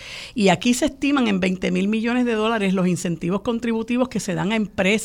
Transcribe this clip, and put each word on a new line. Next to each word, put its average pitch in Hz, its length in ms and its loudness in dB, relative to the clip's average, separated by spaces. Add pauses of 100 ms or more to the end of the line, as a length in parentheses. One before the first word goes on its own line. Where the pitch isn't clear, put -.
(360)
y 196 140 4
aquí 208 260 4
se 320 100 0
estiman 277 420 0
en 196 120 2
veinte 185 320 -2
mil 185 160 0
millones 233 380 0
de 240 80 0
dólares 214 420 0
los 180 120 2
incentivos 175 540 -2
contributivos 233 680 -2
que 220 100 -4
se 185 160 -4
dan 165 160 -2
a 226 40 0
empresas 202 380 0 (100)